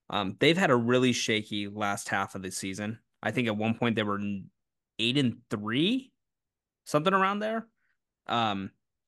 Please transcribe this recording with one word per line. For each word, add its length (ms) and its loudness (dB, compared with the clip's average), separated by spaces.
Um, 300 -4
they've 200 4
had 120 4
a 60 8
really 360 4
shaky 540 -2
last 440 -4
half 240 -2
of 80 -8
the 80 -6
season. 500 -6
I 100 0
think 160 0
at 80 -2
one 180 0
point 220 0
they 80 0
were 140 -2
n-, 320 -8
eight 180 0
and 200 0
three, 640 -2
something 300 2
around 260 2
there. 260 -4
Um, 440 -2